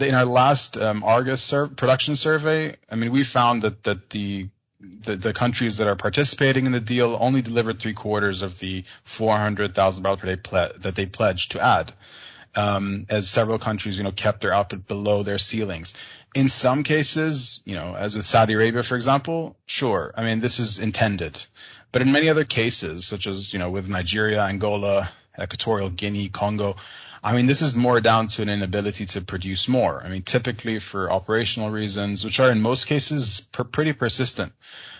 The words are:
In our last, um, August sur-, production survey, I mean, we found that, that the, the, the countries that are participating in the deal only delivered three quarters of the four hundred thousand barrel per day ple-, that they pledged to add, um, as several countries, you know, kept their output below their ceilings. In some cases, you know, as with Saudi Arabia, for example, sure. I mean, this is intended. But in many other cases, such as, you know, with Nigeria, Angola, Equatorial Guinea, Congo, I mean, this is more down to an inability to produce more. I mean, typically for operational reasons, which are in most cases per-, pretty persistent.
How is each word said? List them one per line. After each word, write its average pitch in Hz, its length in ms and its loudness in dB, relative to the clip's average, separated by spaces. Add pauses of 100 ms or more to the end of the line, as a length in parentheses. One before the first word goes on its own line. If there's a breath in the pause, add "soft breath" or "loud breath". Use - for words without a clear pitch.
In 135 140 2
our 127 100 6
last, 127 540 4
um, 107 260 0
August 127 420 2
sur-, 143 200 2
production 131 500 2
survey, 156 600 0 (140)
I 110 40 -6
mean, 117 180 -2
we 139 120 4
found 120 380 4
that, 104 200 -2
that 98 260 -2
the, 98 400 -6 (320)
the, - 360 -8
the 104 180 -2
countries 120 440 0
that 107 100 2
are 98 80 2
participating 135 680 2
in 131 80 2
the 123 80 0
deal 117 400 0
only 127 220 4
delivered 113 380 -2
three 110 140 -4
quarters 101 460 -2
of 92 200 -8
the 92 240 -6 (200 loud breath)
four 110 320 0
hundred 104 380 0
thousand 95 300 2
barrel 98 120 2
per 95 180 -4
day - 20 -2
ple-, 92 420 0
that 90 160 -6
they 98 100 -2
pledged 92 480 -2
to 120 80 -6
add, 95 320 2 (640 loud breath)
um, 101 540 -2
as 104 200 -2
several 110 300 0
countries, 104 400 -4
you 101 60 -4
know, 95 80 -4
kept 98 280 -2
their 95 120 0
output 101 340 -2
below 101 360 0
their 101 160 -2
ceilings. 98 560 -6 (400 loud breath)
In 135 140 4
some 131 360 2
cases, 151 800 0
you 101 100 -8
know, 85 220 -8
as 104 200 -6
with 101 80 -4
Saudi 110 300 6
Arabia, 117 300 2
for 127 100 -2
example, 139 640 -2 (100)
sure. 98 500 -2
I 113 80 -4
mean, 113 160 0
this 120 200 0
is 107 180 -2
intended. 101 640 -2 (460 loud breath)
But 127 120 0
in 135 100 4
many 151 160 4
other 156 160 2
cases, 92 600 -2
such 101 220 -6
as, 98 260 -6
you 101 60 -6
know, 90 120 -2
with 95 180 -6
Nigeria, 104 540 0
Angola, 101 680 0 (300 loud breath)
Equatorial 98 500 -4
Guinea, 101 380 -4
Congo, 104 480 -2 (460 loud breath)
I 120 120 2
mean, 123 120 6
this 139 160 4
is 143 120 0
more 123 260 4
down 110 280 4
to 110 140 -4
an 104 60 0
inability 101 580 -2
to 95 140 -6
produce 92 480 -4
more. 101 360 2
I 87 40 -10
mean, 92 140 -6
typically 117 560 -2
for 95 320 -4
operational 107 600 0
reasons, 104 540 -4
which - 140 -2
are 131 120 8
in 110 120 4
most 123 240 0
cases 139 540 -2
per-, - 240 -8
pretty 151 280 0
persistent. - 600 -2 (480 loud breath)